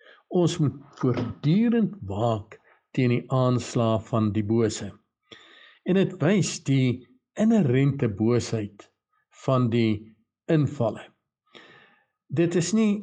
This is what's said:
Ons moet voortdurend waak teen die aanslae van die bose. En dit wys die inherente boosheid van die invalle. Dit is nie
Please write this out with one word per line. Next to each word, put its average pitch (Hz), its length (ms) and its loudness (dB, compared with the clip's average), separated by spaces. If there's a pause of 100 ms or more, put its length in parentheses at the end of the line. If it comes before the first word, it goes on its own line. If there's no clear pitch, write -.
(280)
Ons 175 300 0
moet 143 180 0 (240)
voortdurend 160 1000 0
waak 104 600 -4 (320)
teen 123 240 2
die - 160 -6
aanslae 123 680 0
van 107 320 -2
die 104 120 -2
bose. 107 480 -2 (920)
En - 100 0
dit 190 260 2
wys 175 440 0
die 131 440 0 (300)
inherente 139 680 2
boosheid 110 840 -2 (540)
van 127 260 2
die 113 440 0 (360)
invalle. 123 540 0 (1200)
Dit 165 300 0
is 170 160 -2
nie 214 180 2 (100)